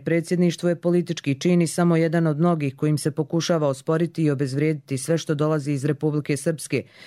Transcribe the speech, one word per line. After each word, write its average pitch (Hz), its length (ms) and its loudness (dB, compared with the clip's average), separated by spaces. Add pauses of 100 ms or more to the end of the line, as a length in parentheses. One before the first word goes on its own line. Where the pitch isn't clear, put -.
predsjedništvu 170 640 0
je 170 120 -2
politički 170 600 -2
čin 175 220 4
i 160 40 2
samo 170 300 2
jedan 165 300 2
od 147 120 0
mnogih 156 380 0
kojim 151 220 0
se 151 120 -2
pokušava 160 580 0
osporiti 160 540 -2
i 151 80 4
obezvrijediti 143 680 -2
sve 160 200 0
što 156 160 -2
dolazi 147 380 0
iz 135 120 -4
Republike 147 520 0
Srpske, 147 460 -4 (240)